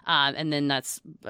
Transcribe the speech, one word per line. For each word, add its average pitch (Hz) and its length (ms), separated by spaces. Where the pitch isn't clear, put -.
Um, 143 300
and 156 160
then 147 160
that's, 135 320